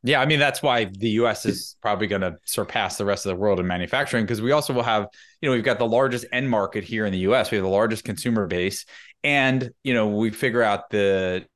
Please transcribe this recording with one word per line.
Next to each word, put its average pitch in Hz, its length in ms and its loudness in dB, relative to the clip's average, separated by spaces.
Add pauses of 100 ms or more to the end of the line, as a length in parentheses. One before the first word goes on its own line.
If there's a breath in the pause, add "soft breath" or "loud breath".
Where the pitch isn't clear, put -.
Yeah, 131 200 4
I - 20 4
mean, 151 140 2
that's 139 240 2
why 120 240 2
the 98 240 -2
U 113 180 2
S 107 160 -4
is - 380 -4
probably 107 240 -2
gonna 92 400 -2
surpass 104 500 -2
the 104 80 -4
rest 98 220 -2
of 98 40 -2
the 92 60 -2
world 98 240 2
in 90 60 0
manufacturing, 107 600 -2
'cause 113 140 -4
we 117 100 0
also 147 220 2
will 123 100 0
have, 107 240 0 (360 loud breath)
you 151 60 0
know, 131 60 2
we've 117 80 0
got 113 160 0
the 117 80 2
largest 120 460 2
end 131 160 -2
market 104 360 -2
here 107 200 -4
in 98 80 0
the 92 60 -2
U 95 160 2
S. 117 160 2
We 110 80 0
have 95 60 -2
the 95 60 0
largest 110 320 2
consumer 110 440 -2
base. 90 400 -4 (360 loud breath)
And, 131 480 2 (140)
you 131 80 0
know, 110 160 2
we 107 220 0
figure 120 320 0
out 101 260 0
the 95 560 0 (120)